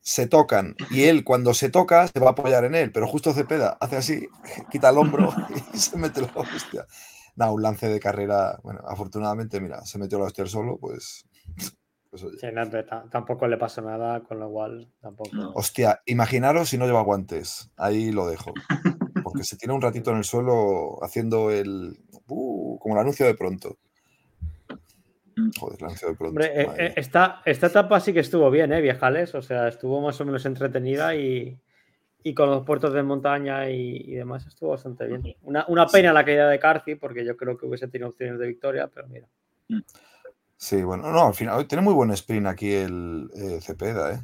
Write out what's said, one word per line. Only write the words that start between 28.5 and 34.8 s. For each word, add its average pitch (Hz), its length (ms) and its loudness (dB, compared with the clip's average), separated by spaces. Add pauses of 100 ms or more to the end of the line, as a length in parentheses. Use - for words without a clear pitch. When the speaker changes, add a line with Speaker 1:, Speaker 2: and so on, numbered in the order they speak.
Speaker 2:
bien, 151 200 4
¿eh, 165 80 2
Viejales? 139 540 0
O 131 80 -6
sea, 123 240 -2
estuvo 131 340 -4
más 143 200 -4
o 147 40 -4
menos 135 220 -4
entretenida 135 720 -2
y, 131 420 -4 (640)
y 151 120 -4
con 139 160 4
los 135 140 0
puertos 143 300 0
de 143 80 0
montaña 139 640 -2
y, 127 280 -6
y - 180 -12
demás 127 320 -10
estuvo 156 240 -8
bastante 131 380 -8